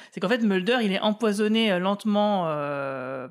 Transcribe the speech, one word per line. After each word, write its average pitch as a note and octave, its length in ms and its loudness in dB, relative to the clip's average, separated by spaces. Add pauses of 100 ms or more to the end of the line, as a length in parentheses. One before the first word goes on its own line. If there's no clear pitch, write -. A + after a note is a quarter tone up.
(120)
c'est - 80 -10
qu'en F#3 100 -2
fait A#3+ 120 0
Mulder, G3+ 400 2
il G3+ 100 2
est F#3+ 80 0
empoisonné, G#3+ 720 2
euh, F3+ 60 2
lentement, G3+ 680 0
euh, C3+ 840 -4